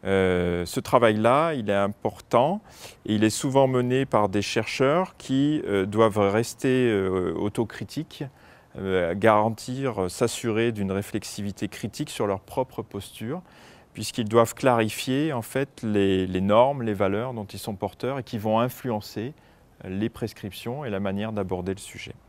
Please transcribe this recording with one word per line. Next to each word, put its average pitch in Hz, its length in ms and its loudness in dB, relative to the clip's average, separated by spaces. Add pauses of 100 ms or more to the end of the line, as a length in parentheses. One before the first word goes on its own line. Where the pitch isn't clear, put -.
Euh, 90 580 2
ce 104 160 -4
travail-là, 117 720 4
il 117 160 -4
est 101 60 2
important 120 880 0 (420)
et 110 120 0
il 107 80 4
est 107 40 6
souvent 135 380 4
mené 127 400 0
par 104 240 2
des 101 100 0
chercheurs 139 760 0
qui, 143 480 0
euh, 98 180 2
doivent 107 360 4
rester, 117 680 2
euh, 92 460 0
autocritiques, 110 880 -6 (540)
euh, 92 360 0
garantir, 107 960 2
s'assurer 117 600 0
d'une 98 200 -4
réflexivité 101 760 -6
critique - 400 -8
sur - 180 -4
leur 95 140 -2
propre - 400 -6
posture, 110 640 -10 (500)
puisqu'ils 110 360 -6
doivent 113 260 6
clarifier 131 800 0
en 117 80 -4
fait - 400 -6
les, 98 440 2
les 92 140 -2
normes, 120 420 4
les 110 120 -2
valeurs 104 400 -2
dont 107 100 -8
ils 104 140 -14
sont 107 160 -8
porteurs 123 460 -6
et - 20 -10
qui 113 160 -8
vont 110 200 0
influencer 120 760 -4 (500)
les 98 240 -4
prescriptions 117 760 -8
et - 20 -6
la 98 120 -2
manière 101 320 -2
d'aborder 95 420 -4
le 95 60 -12
sujet. - 340 -16 (140)